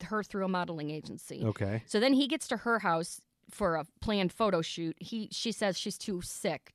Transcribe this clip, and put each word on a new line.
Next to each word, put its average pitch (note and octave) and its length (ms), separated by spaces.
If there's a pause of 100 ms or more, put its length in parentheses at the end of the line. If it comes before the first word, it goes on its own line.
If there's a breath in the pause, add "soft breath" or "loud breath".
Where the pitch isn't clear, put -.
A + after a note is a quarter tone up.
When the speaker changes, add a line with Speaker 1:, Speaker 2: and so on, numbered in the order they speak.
Speaker 1:
her G#3+ 180
through G3 220
a - 40
modeling E3+ 400
agency. - 540
Speaker 2:
Okay. A2 420
Speaker 1:
So - 140
then C4 140
he C4+ 140
gets D4+ 220
to A#3 80
her A#3 220
house E3+ 420 (280)
for F3 260
a D#3 100 (140)
planned G3 320
photo F#3+ 300
shoot. E3 380
He, G#3+ 320
she - 200
says G3+ 260
she's - 200
too F3+ 240
sick - 540